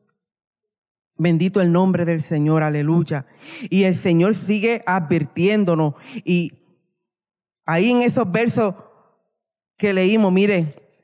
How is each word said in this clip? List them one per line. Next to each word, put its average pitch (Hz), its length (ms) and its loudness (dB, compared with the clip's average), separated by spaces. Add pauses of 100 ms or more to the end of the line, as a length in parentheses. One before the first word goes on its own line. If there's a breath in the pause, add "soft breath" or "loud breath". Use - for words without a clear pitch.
(1160)
Bendito 175 440 0
el 175 100 2
nombre 175 340 2
del 165 160 -2
Señor, 156 440 0
aleluya. 151 600 -2 (460 loud breath)
Y 190 140 2
el 185 100 2
Señor 180 400 2
sigue 208 500 -2
advirtiéndonos. 170 1120 0 (300 loud breath)
Y 175 340 -4 (1080)
ahí 180 260 2
en 247 100 2
esos 240 300 0
versos 220 420 0 (1040)
que 202 160 -2
leímos, 190 400 2
mire, 185 420 2 (280)